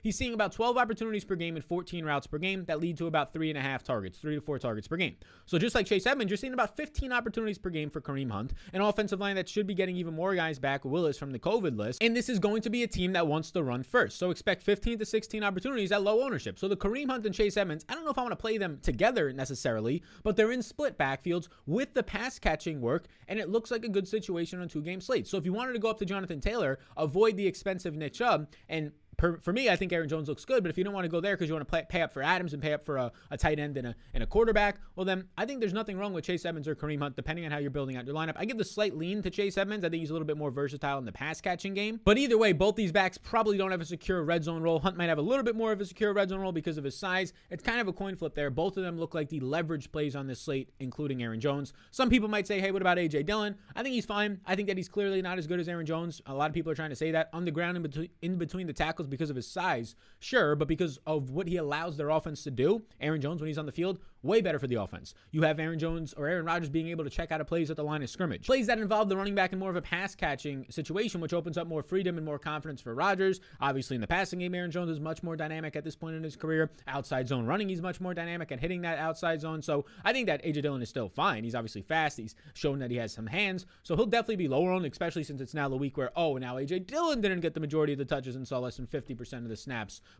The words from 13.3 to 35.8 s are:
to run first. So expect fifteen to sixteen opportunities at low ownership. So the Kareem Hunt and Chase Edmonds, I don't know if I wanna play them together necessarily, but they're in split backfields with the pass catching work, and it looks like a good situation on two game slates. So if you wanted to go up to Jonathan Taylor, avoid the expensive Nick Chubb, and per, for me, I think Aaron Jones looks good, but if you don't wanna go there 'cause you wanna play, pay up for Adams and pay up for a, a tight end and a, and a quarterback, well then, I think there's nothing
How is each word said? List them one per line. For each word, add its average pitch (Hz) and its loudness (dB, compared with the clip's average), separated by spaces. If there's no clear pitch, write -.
to 180 0
run 127 0
first. - 2
So 180 2
expect - -2
fifteen 208 2
to 214 -4
sixteen 214 -2
opportunities 202 0
at 202 4
low 214 4
ownership. 147 -2
So 190 -2
the 196 0
Kareem 254 0
Hunt 226 -2
and 185 -2
Chase 208 2
Edmonds, 175 0
I - -8
don't 320 -6
know 311 -2
if 262 -2
I 247 2
wanna 220 -2
play 220 -2
them 170 -4
together 160 4
necessarily, 131 0
but 214 2
they're 220 6
in 247 -2
split 269 -4
backfields 156 0
with 226 0
the 240 2
pass 247 -4
catching 160 0
work, 127 2
and 202 -4
it 190 -4
looks 226 0
like 226 -2
a 233 -4
good 190 0
situation 180 -2
on 175 -6
two 151 -4
game 180 -6
slates. 185 0
So 196 0
if 160 -2
you 180 0
wanted 247 -2
to 233 -2
go 220 2
up 220 -2
to 208 -2
Jonathan 180 -4
Taylor, 180 2
avoid 196 6
the 202 2
expensive 180 -2
Nick 151 -4
Chubb, 175 4
and 156 -2
per, 170 4
for 175 0
me, 247 4
I 175 6
think 180 -2
Aaron 165 2
Jones 156 -2
looks 147 -4
good, 254 4
but 175 2
if 151 -4
you 185 2
don't 202 -4
wanna 185 -2
go 170 0
there 196 2
'cause 175 0
you 156 -2
wanna 151 -2
play, 165 0
pay 175 0
up 151 0
for 135 -6
Adams 170 2
and 147 -6
pay 151 0
up 147 -2
for 143 -2
a, 123 -2
a 147 -4
tight 156 2
end 147 -4
and 123 -4
a, 117 -6
and 117 2
a 110 0
quarterback, 208 4
well 185 -2
then, 185 0
I 196 2
think 262 -4
there's 202 2
nothing 214 -2